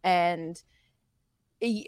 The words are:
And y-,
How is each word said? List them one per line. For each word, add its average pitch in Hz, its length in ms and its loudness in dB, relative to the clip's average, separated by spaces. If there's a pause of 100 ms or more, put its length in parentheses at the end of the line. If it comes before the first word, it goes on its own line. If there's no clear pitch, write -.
And 175 580 0 (1000)
y-, 220 260 -2